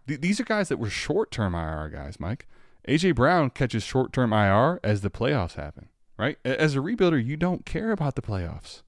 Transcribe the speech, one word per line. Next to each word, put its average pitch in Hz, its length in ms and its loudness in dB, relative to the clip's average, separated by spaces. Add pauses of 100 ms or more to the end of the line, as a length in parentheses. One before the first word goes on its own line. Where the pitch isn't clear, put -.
Th-, 139 140 -6
these 185 180 0
are 247 60 -4
guys 208 240 0
that 147 100 -2
were 107 100 -4
short-term 117 680 -2
I 82 100 -4
R 78 240 -6
guys, 71 320 -12
Mike. 90 260 -6 (380)
A 143 120 2
J 180 140 2
Brown 139 380 4
catches 113 340 -2
short-term 127 480 0
I 104 180 4
R 131 320 4
as 104 200 0
the 98 80 -2
playoffs 117 460 -2
happen, - 340 -12 (280)
right? 113 280 -2
A-, 127 160 0
as 151 140 4
a 135 60 0
rebuilder, 175 380 2
you 120 160 0
don't 175 300 -2
care 220 260 -4
about 156 240 -2
the 123 60 -4
playoffs. 90 680 -8